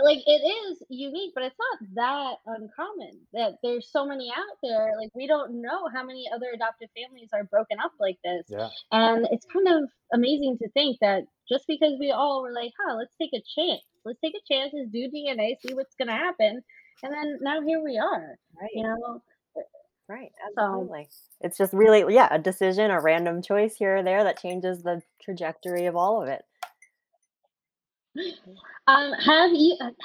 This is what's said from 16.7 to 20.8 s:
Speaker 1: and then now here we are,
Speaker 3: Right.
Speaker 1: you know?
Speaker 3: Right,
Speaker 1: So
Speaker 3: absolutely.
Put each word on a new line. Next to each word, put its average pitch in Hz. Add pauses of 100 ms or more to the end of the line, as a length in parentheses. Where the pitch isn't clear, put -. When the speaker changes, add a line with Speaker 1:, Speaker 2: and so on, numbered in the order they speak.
Speaker 1:
and 269
then 294
now 294
here 320
we 269
are, 165 (160)
Speaker 3:
Right. 208
Speaker 1:
you 220
know? 233 (840)
Speaker 3:
Right, 220 (220)
Speaker 1:
So 226
Speaker 3:
absolutely. 185 (320)